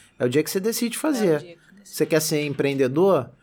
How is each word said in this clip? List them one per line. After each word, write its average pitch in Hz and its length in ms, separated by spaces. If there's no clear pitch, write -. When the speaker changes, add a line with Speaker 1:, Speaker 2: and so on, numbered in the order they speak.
Speaker 1:
É 123 60
o 127 40
dia 151 140
que 156 80
você 196 80
decide 233 380
fazer. 214 380
Speaker 2:
É - 20
o - 20
dia - 160
que - 200
decide. - 200
Speaker 1:
Você 151 100
quer 156 160
ser 151 240
empreendedor? 139 840